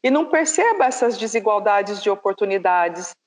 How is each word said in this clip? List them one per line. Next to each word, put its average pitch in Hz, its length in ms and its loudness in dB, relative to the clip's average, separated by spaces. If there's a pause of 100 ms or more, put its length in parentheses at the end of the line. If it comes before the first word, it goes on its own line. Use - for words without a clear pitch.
e 254 80 0
não 302 160 2
perceba 359 580 2
essas 240 320 0
desigualdades 202 840 0
de 208 80 0
oportunidades 185 1040 -2 (120)